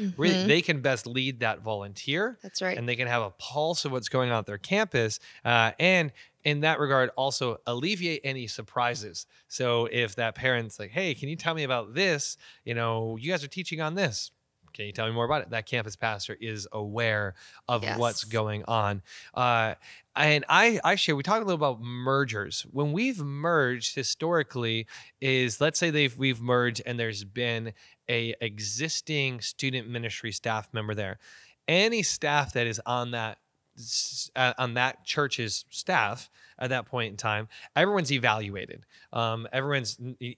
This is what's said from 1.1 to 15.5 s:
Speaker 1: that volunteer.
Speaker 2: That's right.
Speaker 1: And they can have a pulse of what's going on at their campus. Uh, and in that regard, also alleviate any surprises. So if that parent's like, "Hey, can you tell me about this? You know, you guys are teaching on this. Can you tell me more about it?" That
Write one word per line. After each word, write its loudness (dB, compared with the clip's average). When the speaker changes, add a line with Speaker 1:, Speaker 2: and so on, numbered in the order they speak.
Speaker 1:
that 0
volunteer. -4
Speaker 2:
That's -10
right. -2
Speaker 1:
And -4
they 0
can -2
have 2
a -4
pulse -2
of -4
what's -2
going 2
on 2
at -4
their -8
campus. 0
Uh, 4
and 4
in 2
that 4
regard, 4
also 0
alleviate -2
any -4
surprises. -4
So 2
if 0
that 0
parent's 0
like, -10
"Hey, -2
can -6
you -6
tell -2
me -4
about -2
this? 0
You -2
know, 0
you -6
guys -2
are -8
teaching -6
on -2
this. 0
Can -8
you -8
tell 0
me 0
more 2
about 2
it?" -10
That -4